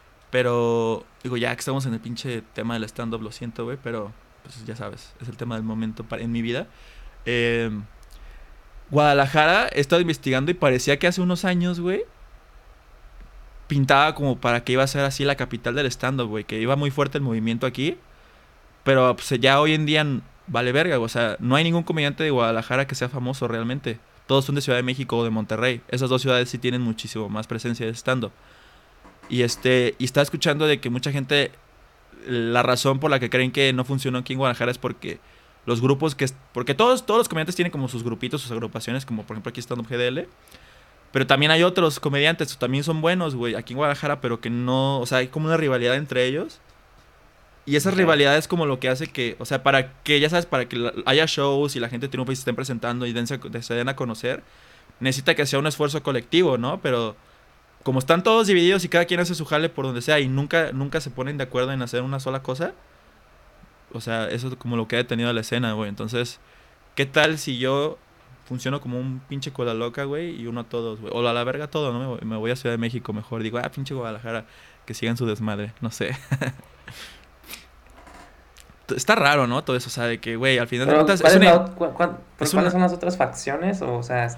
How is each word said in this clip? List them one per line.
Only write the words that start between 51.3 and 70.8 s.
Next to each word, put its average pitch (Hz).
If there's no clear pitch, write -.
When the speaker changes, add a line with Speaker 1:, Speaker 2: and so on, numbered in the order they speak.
Speaker 1:
y 127
la 117
gente 123
triunfe 131
y -
se 131
estén 123
presentando 123
y 120
dense 120
a 120
co-, -
se 117
den 120
a 135
conocer, 123
necesita 135
que 147
sea 139
un 151
esfuerzo 147
colectivo, 139
¿no? 131
Pero 117
como 131
están 165
todos 226
divididos 180
y 151
cada 170
quien 175
hace 175
su 151
jale 156
por 143
donde 123
sea 151
y 131
nunca, 143
nunca 139
se 143
ponen 135
de 135
acuerdo 127
en 135
hacer 120
una 135
sola 135
cosa, 139
o 117
sea, 113
eso 120
es 127
como 120
lo 113
que 120
ha 120
detenido 120
a 120
la 113
escena, 120
güey. 107
Entonces, 113
¿qué 139
tal 151
si 135
yo 139
funciono 131
como 123
un 131
pinche 139
cola 120
loca, 120
güey, 151
y 117
uno 117
a -
todos, 117